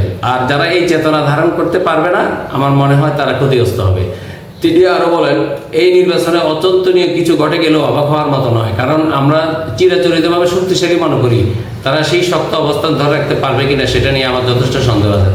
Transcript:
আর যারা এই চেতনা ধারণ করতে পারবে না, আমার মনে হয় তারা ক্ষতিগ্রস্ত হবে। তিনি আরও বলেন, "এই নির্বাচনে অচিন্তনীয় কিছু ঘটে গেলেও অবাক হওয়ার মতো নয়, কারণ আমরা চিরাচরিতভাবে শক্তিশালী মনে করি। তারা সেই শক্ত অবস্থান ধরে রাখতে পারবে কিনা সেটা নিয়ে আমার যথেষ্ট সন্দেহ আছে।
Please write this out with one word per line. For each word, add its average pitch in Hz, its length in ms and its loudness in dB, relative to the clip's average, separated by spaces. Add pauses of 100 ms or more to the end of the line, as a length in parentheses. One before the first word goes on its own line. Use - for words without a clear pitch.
(220)
আর 127 260 -2
যারা 143 180 0
এই 170 240 0
চেতনা 156 320 2
ধারণ 151 360 0
করতে 175 220 0
পারবে 165 300 0
না, 208 140 0 (280)
আমার 139 200 0
মনে 139 240 2
হয় 151 220 2
তারা 131 160 -2
ক্ষতিগ্রস্ত 123 460 0
হবে। 95 220 0 (600)
তিনি 165 240 4
আরও 170 320 2
বলেন, 147 180 0 (360)
"এই 180 220 2
নির্বাচনে 170 460 2
অচিন্তনীয় 180 680 2
কিছু 160 300 0
ঘটে 151 200 0
গেলেও 156 260 2
অবাক 135 220 0
হওয়ার 151 220 0
মতো 131 220 0
নয়, 113 280 0
কারণ 156 360 0
আমরা 156 540 0 (100)
চিরাচরিতভাবে 175 720 2
শক্তিশালী 180 480 0
মনে 147 260 0
করি। 110 320 2 (300)
তারা 147 200 0
সেই 175 180 0
শক্ত 170 340 -2
অবস্থান 151 400 0
ধরে 143 220 0
রাখতে 131 180 -2
পারবে 135 300 -2
কিনা 135 200 0
সেটা 135 260 0
নিয়ে 135 140 0
আমার 127 220 -2
যথেষ্ট 123 300 0
সন্দেহ 107 340 2
আছে। 98 240 2